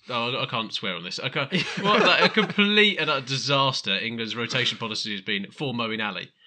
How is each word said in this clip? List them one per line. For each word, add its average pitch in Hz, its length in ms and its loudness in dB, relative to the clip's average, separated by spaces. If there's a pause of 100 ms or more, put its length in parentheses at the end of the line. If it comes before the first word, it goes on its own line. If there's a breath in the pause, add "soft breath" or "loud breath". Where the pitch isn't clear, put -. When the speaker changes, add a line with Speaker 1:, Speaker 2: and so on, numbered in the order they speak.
Speaker 1:
Oh, 120 320 -2
I 127 60 -2
can't 113 260 -4
swear 95 240 -4
on 85 80 -8
this. 90 160 -8
I 131 80 -4
can't, 139 260 -2
Speaker 2:
<laughs> 170 280 -2
Speaker 1:
what, 196 180 6
like, 165 240 6
a 180 60 6
complete 208 680 4
and 156 120 0
utter 135 160 0
disaster 131 680 0
England's 113 400 -4
rotation 117 440 -2
policy 107 340 -6
has 101 80 -6
been 101 300 -4
for 135 240 -4
Moeen 110 280 -2
Ali. 92 280 -4 (160 soft breath)